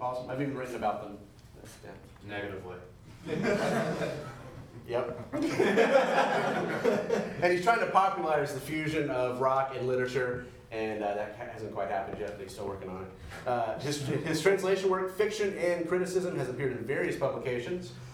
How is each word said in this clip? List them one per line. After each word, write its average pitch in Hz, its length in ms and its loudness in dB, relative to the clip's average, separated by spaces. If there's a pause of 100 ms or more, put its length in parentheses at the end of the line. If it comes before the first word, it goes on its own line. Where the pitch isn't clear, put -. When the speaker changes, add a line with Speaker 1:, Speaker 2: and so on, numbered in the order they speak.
Speaker 1:
awesome. 127 280 -4
I've 131 120 -4
even 135 160 -2
written 123 180 -6
about 110 280 0
them. 101 140 -10 (680)
Yeah. - 80 -14 (360)
Speaker 2:
Negatively. 98 480 -8 (520)
Speaker 1:
<laughs> 202 840 0 (760)
Yep. - 460 -4
<laughs> - 2000 4
And 175 120 6
he's 175 80 2
trying 233 180 6
to 185 80 2
popularize 156 640 4
the 131 80 -4
fusion 156 480 0
of 127 320 0
rock 135 360 4
and 123 80 -2
literature, 127 600 0 (260)
and, 110 320 -2
uh, 101 100 2
that 104 240 -4
ha-, 120 140 -10
hasn't 107 240 -8
quite 98 140 0
happened 98 320 -2
yet, 98 160 -4
but 98 60 -8
he's 95 100 -10
still 104 140 -6
working 98 220 -6
on 92 140 -6
it. 92 60 -10 (360)
Uh, 117 340 0
his, 143 280 -2
his 156 340 -2
translation 190 480 4
work, 185 280 0
fiction 202 400 0
and 170 320 2
criticism, 180 480 0
has 131 100 0
appeared 127 240 0
in 120 140 -4
various 165 320 0
publications, 127 760 -2 (220)